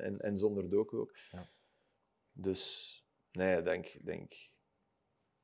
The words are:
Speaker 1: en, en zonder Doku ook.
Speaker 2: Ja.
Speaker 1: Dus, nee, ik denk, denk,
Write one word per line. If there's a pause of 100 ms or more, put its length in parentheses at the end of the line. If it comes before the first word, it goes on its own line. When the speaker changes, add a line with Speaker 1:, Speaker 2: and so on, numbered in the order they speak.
Speaker 1:
en,
en
zonder
Doku
ook. (160)
Speaker 2:
Ja. (840)
Speaker 1:
Dus, (380)
nee,
ik
denk,
denk, (1120)